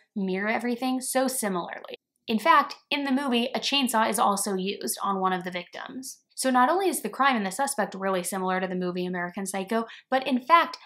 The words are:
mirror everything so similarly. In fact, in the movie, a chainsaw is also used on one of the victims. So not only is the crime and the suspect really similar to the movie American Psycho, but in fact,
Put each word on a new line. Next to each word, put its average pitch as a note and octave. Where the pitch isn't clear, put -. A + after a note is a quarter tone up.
mirror F#3+
everything A#3+
so C4
similarly. F#3
In A3
fact, -
in C#4+
the C#4
movie, B3+
a -
chainsaw A#3
is G#3
also G3+
used F#3+
on G3
one F#3
of F3+
the F3+
victims. C4
So C4
not B3+
only F#4
is D4
the -
crime C4
and G#3+
the F#3+
suspect G#3+
really F#3+
similar F#3
to F#3
the F#3
movie F3+
American F3+
Psycho, G3+
but C4
in B3+
fact, D#4+